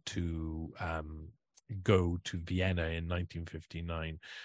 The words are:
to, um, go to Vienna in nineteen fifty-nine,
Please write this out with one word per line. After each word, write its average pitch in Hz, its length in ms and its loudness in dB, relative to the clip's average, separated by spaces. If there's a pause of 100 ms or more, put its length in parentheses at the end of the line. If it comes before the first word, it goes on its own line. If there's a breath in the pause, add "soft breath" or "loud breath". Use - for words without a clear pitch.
to, 80 720 -2
um, 80 480 -4 (540)
go 90 420 6
to - 140 -4
Vienna 90 460 2
in 82 240 0
nineteen 85 380 -2
fifty-nine, 80 720 -6 (240 loud breath)